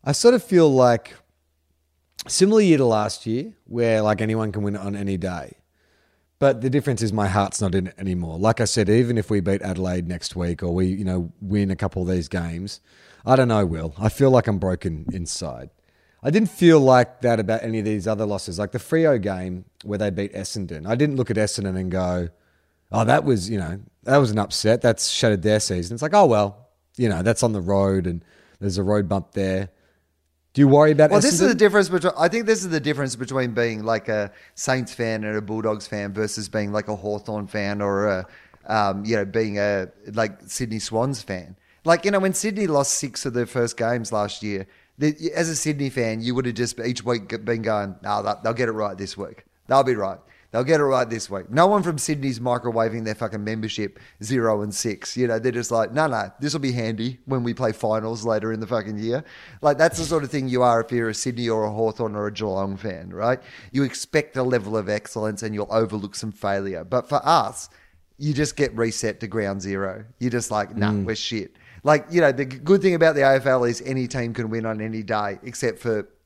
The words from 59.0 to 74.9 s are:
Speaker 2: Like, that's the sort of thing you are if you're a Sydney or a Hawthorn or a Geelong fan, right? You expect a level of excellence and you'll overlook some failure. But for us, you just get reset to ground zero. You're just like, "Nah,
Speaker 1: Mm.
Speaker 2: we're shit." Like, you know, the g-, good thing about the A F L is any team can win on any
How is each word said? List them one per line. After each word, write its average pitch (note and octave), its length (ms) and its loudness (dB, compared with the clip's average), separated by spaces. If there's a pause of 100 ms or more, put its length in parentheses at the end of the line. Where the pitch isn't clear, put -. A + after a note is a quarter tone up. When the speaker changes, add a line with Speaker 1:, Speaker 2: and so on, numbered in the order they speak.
Speaker 2:
Like, D3 160 2
that's E3 200 4
the E3 60 -4
sort D#3 180 -2
of C3+ 80 -8
thing C3 180 -4
you B2 140 2
are A#2+ 180 4
if A2+ 120 -6
you're A#2 160 0
a G#2+ 60 -4
Sydney A#2+ 340 -4
or A2 160 0
a G#2+ 80 -4
Hawthorn A2 420 -2
or G#2 140 -4
a G#2 40 -8
Geelong G2 440 -4
fan, F#2 340 -10
right? A2+ 320 -2 (300)
You C3+ 100 0
expect C#3+ 540 -2
a B2+ 80 -2
level A2 320 0
of G2 120 -2
excellence G#2 540 -4
and G#2+ 140 -6
you'll G2+ 160 -4
overlook G#2+ 420 -2
some A2 180 -8
failure. G2 520 -4
But B2 240 -4
for C#3+ 160 0
us, C3 440 0 (480)
you D3 160 -4
just D3 220 -2
get C3 220 0
reset A2+ 440 -2
to A2+ 60 -8
ground G2 340 -4
zero. G2 440 -6 (160)
You're A#2+ 100 -2
just A#2 220 -4
like, G#2 240 -4
"Nah, G#2 160 0
Speaker 1:
Mm. G2+ 120 -2
Speaker 2:
we're A2 120 -4
shit." - 400 -8 (300)
Like, D3+ 240 4
you E3+ 120 2
know, C#3 100 6
the C3 140 -2
g-, C3 180 -12
good F#3+ 160 6
thing F#3 140 2
about D#3+ 200 4
the C#3+ 60 2
A C3+ 160 6
F C3 80 0
L C3 200 2
is A#2 200 -2
any B2+ 240 -4
team A#2 240 -6
can A2+ 160 -4
win A2+ 160 -4
on A2 160 -4
any A2 220 -6